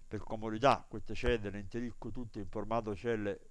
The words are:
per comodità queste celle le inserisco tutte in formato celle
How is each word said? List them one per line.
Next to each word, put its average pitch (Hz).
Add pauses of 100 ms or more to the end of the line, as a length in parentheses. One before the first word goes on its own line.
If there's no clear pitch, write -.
per 107
comodità 110
queste 107
celle 113
le 101
inserisco 117
tutte 117
in 98
formato 110
celle 107 (120)